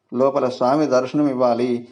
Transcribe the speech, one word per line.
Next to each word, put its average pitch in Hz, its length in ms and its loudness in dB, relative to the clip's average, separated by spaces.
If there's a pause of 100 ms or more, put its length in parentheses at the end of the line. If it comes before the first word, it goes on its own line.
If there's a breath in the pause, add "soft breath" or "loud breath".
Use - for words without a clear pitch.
(140)
లోపల 131 340 2
స్వామి 131 380 0
దర్శనం 131 420 0
ఇవ్వాలి. 123 640 0